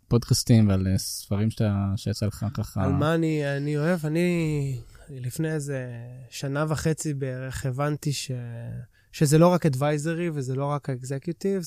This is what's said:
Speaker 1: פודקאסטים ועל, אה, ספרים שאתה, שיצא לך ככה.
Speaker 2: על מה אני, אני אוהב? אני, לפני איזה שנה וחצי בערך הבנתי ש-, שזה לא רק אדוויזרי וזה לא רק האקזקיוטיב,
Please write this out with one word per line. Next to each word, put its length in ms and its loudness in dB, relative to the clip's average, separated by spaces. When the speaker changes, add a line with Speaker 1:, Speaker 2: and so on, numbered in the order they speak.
Speaker 1:
פודקאסטים 600 6
ועל, 180 4
אה, 120 4
ספרים 520 -2
שאתה, 460 0
שיצא 300 -4
לך 280 -4
ככה. 300 -4
Speaker 2:
על 80 2
מה 220 2
אני, 420 0
אני 220 -2
אוהב? 280 0
אני, 720 0
לפני 420 -4
איזה 340 -4
שנה 380 -4
וחצי 460 -2
בערך 520 -6
הבנתי 460 -2
ש-, 180 -6
שזה 260 6
לא 100 10
רק 180 4
אדוויזרי 640 0
וזה 240 -4
לא 100 -2
רק 260 -4
האקזקיוטיב, 760 -4